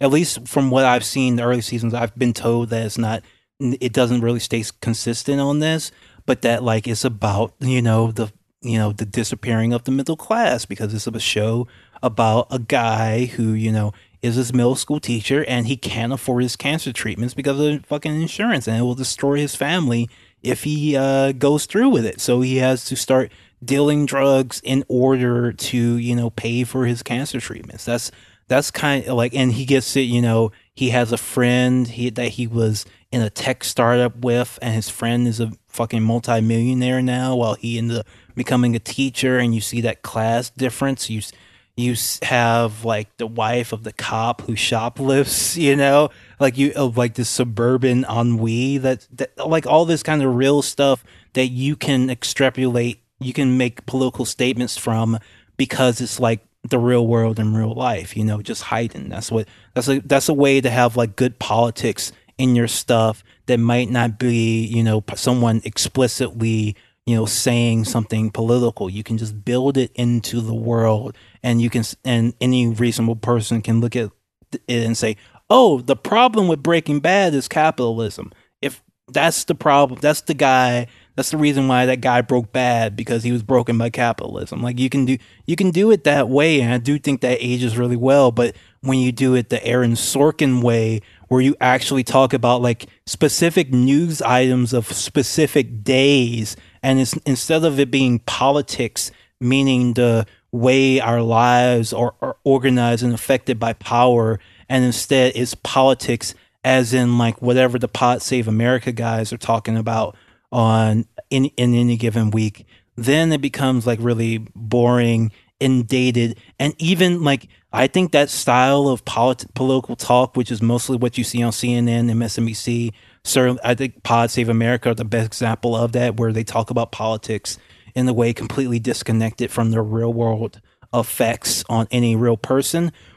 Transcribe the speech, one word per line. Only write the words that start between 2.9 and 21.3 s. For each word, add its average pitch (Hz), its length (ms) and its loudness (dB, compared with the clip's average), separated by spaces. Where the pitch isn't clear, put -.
not, 113 240 -2
n-, 135 200 -2
it 127 120 -2
doesn't 123 280 2
really 117 200 0
stay 117 200 -4
s-, 110 100 -8
consistent 120 720 -4
on 143 180 0
this, 156 320 -2
but 127 160 0
that, 117 200 0
like, 110 240 0
it's 117 180 -2
about, 110 540 -2
you 127 240 0
know, 113 300 2
the, 110 200 -6
you 113 180 -4
know, 107 140 0
the 104 120 -8
disappearing 113 680 -2
of 120 120 -4
the 131 60 -4
middle 139 260 -2
class 202 480 -2
because 104 280 -8
it's 110 140 -8
a 113 140 -6
show 113 480 -2
about 113 480 2
a 131 80 -4
guy 113 680 0
who, 117 260 -2
you 110 180 -2
know, 107 220 0
is 117 140 -2
this 120 180 -2
middle 123 220 4
school 147 240 -4
teacher 139 460 -2
and 120 240 -2
he 120 80 -2
can't 117 360 -6
afford 123 300 -2
his 123 140 -4
cancer 143 360 -4
treatments 110 420 -6
because 139 240 -2
of 147 280 0
fucking 151 340 -4
insurance, 165 480 -2
and 110 80 -2
it 117 60 0
will 123 140 -2
destroy 139 400 -2
his 143 200 -4
family 139 520 0
if 117 220 -4
he, 151 320 -2
uh, 135 360 2